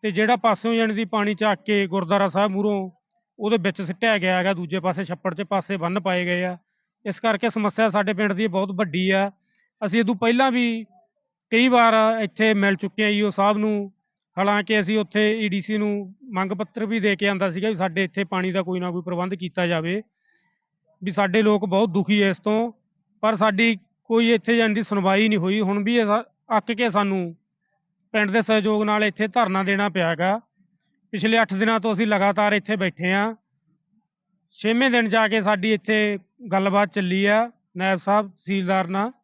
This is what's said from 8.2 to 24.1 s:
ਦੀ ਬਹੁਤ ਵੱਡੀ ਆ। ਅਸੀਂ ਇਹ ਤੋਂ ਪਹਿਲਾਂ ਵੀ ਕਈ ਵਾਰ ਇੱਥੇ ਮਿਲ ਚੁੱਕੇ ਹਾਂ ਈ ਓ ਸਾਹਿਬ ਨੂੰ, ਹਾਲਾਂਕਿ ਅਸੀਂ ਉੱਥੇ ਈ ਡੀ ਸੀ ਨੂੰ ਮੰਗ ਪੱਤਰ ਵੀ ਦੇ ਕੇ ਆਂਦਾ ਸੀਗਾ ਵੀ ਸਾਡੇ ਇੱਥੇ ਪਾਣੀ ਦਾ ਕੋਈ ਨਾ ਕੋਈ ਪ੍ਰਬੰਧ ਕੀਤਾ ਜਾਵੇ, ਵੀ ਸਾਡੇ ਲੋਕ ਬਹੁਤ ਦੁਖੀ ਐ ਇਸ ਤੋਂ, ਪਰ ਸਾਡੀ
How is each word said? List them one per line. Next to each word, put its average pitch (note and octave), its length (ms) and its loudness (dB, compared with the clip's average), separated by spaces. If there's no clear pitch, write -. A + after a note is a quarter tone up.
ਦੀ G3+ 140 -2
ਬਹੁਤ F#3+ 240 -2
ਵੱਡੀ F#3 400 -2
ਆ। G3 200 2
ਅਸੀਂ G#3 180 0
ਇਹ A#3 40 4
ਤੋਂ A3+ 100 0
ਪਹਿਲਾਂ A#3+ 380 2
ਵੀ A#3 320 -2
ਕਈ A#3+ 160 4
ਵਾਰ A#3 260 6
ਇੱਥੇ G#3+ 320 0
ਮਿਲ G3 220 2
ਚੁੱਕੇ G#3 280 -4
ਹਾਂ G#3 60 2
ਈ G#3 120 0
ਓ G#3 80 0
ਸਾਹਿਬ G#3 280 2
ਨੂੰ, G#3 340 -2
ਹਾਲਾਂਕਿ G#3 440 0
ਅਸੀਂ G3+ 180 0
ਉੱਥੇ G#3+ 320 0
ਈ G#3 80 0
ਡੀ G3 120 -2
ਸੀ G#3+ 180 -4
ਨੂੰ G3+ 360 -4
ਮੰਗ F#3+ 200 -2
ਪੱਤਰ G#3+ 340 -6
ਵੀ A3 140 -2
ਦੇ G3+ 160 2
ਕੇ G3+ 120 0
ਆਂਦਾ G3 220 0
ਸੀਗਾ F#3+ 180 -4
ਵੀ A3 60 -2
ਸਾਡੇ F#3 300 -2
ਇੱਥੇ G3 200 -4
ਪਾਣੀ F#3 280 -4
ਦਾ F#3+ 100 -2
ਕੋਈ F3+ 180 -4
ਨਾ F3+ 100 -4
ਕੋਈ F3 120 -6
ਪ੍ਰਬੰਧ F3+ 320 -4
ਕੀਤਾ F3+ 320 -4
ਜਾਵੇ, E3+ 360 -2
ਵੀ F#3 80 -4
ਸਾਡੇ G3 320 2
ਲੋਕ G#3 220 2
ਬਹੁਤ G3 260 2
ਦੁਖੀ G3+ 320 2
ਐ G3 80 4
ਇਸ F3 80 -4
ਤੋਂ, A3 340 -2
ਪਰ A3 120 2
ਸਾਡੀ G#3+ 420 2